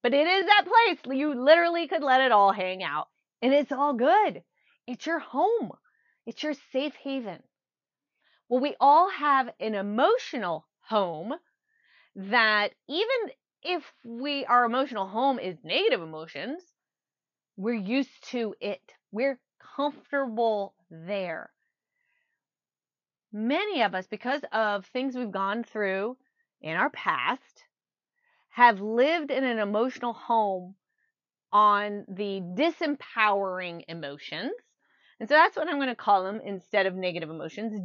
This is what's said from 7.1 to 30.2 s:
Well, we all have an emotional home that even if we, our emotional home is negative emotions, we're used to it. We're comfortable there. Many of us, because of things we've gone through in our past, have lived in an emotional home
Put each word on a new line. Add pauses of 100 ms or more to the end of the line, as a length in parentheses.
Well,
we
all
have (100)
an
emotional (140)
home (840)
that (180)
even (280)
if (220)
we,
our
emotional
home
is
negative
emotions, (920)
we're
used
to
it. (300)
We're (380)
comfortable (160)
there. (1800)
Many
of
us,
because (100)
of
things
we've
gone
through (440)
in
our
past, (840)
have
lived
in
an
emotional
home (800)